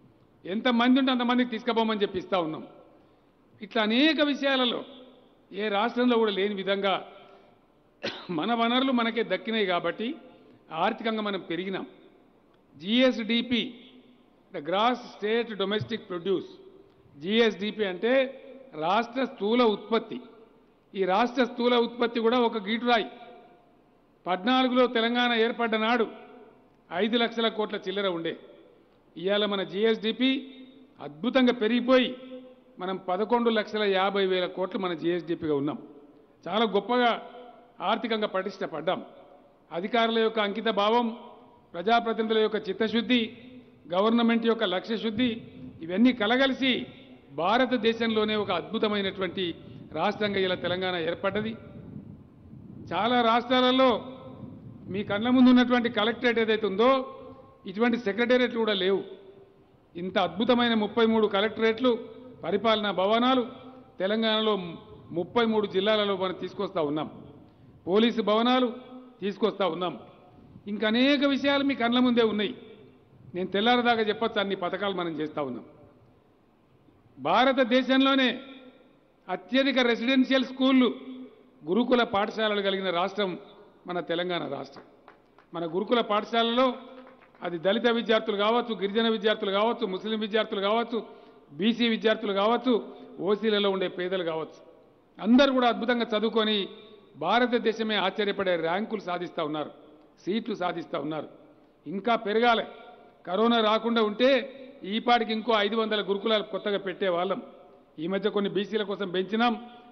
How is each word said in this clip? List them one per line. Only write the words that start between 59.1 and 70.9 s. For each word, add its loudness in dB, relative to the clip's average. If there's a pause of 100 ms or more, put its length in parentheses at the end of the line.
ఇంత -4
అద్భుతమైన 2
ముప్పై 2
మూడు 4
కలెక్టరేట్లు, 2 (440)
పరిపాలనా 0
భవనాలు 2 (520)
తెలంగాణలో 0 (560)
ముప్పై 0
మూడు 2
జిల్లాలలో 2
మనం -2
తీసుకొస్తా -6
ఉన్నాం. -4 (640)
పోలీసు 2
భవనాలు 2 (480)
తీసుకొస్తా -2
ఉన్నాం. -4 (680)
ఇంకా -2
అనేక 4